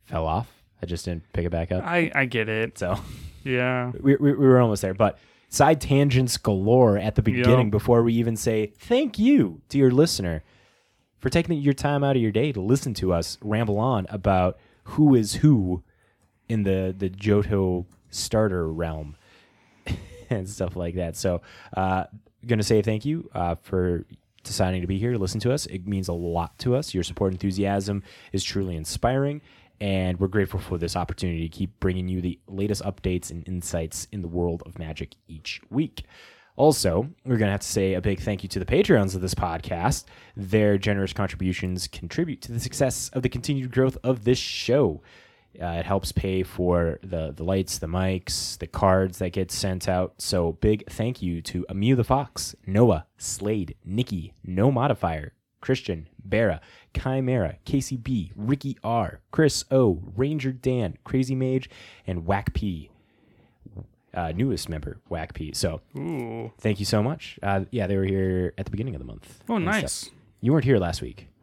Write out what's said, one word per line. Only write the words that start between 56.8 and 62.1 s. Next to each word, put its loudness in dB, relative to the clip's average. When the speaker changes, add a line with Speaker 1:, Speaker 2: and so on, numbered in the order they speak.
Speaker 1:
Chimera, -2
Casey -2
B, -4
Ricky -4
R, -2
Chris 2
O, 4
Ranger -2
Dan, -2
Crazy 0
Mage, 0
and -4